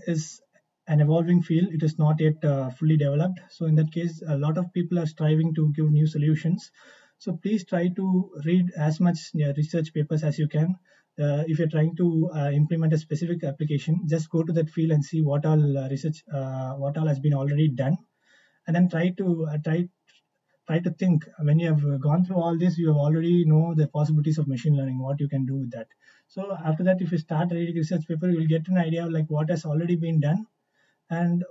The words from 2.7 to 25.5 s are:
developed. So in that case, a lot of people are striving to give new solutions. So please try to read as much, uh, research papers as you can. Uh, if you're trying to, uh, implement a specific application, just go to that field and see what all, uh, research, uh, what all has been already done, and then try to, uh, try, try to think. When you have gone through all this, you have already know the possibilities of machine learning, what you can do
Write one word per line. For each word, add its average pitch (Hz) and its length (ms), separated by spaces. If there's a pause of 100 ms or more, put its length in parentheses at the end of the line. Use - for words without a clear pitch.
developed. 147 420 (100)
So - 160
in 156 100
that 156 160
case, 170 360
a 147 100
lot 151 200
of 180 160
people 175 260
are 165 60
striving 156 500
to 151 180
give 156 160
new 151 180
solutions. 156 640 (480)
So 180 220
please 202 240
try 180 300
to 185 360 (140)
read 180 320
as 156 220
much, 170 360
uh, 143 200
research 156 380
papers 156 300
as 147 140
you 151 100
can. 160 280 (420)
Uh, 147 300
if 160 120
you're 160 100
trying 160 260
to, 170 400
uh, 143 160
implement 156 400
a 160 60
specific 170 460
application, 151 640
just 156 220
go 165 140
to 165 80
that 160 180
field 160 220
and 147 140
see 160 160
what 147 240
all, 147 320
uh, 135 100
research, 147 360 (100)
uh, 131 400
what 139 240
all 156 100
has 139 120
been 143 160
already 143 340
done, 127 260 (720)
and 165 100
then 175 140
try 170 200
to, 175 360
uh, 151 180
try, 170 240 (800)
try 160 120
to 175 100
think. 170 340 (160)
When 151 200
you 170 80
have 143 340
gone 156 240
through 185 120
all 170 200
this, 170 220
you 165 80
have 151 100
already 165 480
know 156 300
the 151 120
possibilities 151 520
of 143 80
machine 139 280
learning, 135 240
what 135 200
you 143 100
can 135 160
do 135 140